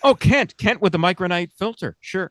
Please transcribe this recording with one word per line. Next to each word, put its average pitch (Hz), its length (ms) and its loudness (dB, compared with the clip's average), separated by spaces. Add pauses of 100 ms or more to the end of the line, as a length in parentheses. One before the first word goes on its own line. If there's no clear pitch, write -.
Oh, 277 120 4
Kent. - 420 2
Kent 214 240 -2
with 190 120 2
the 170 60 -2
Micronite 175 540 -2
filter. 208 480 -8
Sure. 185 300 -6